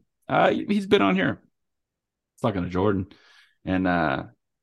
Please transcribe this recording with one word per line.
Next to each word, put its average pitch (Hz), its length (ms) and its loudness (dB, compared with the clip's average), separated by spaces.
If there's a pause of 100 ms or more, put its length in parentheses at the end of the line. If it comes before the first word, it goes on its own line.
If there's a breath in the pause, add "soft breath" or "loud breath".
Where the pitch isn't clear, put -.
(300)
Uh, 160 220 2
he, - 180 -4
he's 202 160 -2
been 202 160 2
on 190 140 2
here. 185 260 -2 (1000)
Talking 98 220 -2
to 87 60 -6
Jordan 95 380 0 (580 soft breath)
and, 92 220 0
uh, 80 360 0 (400)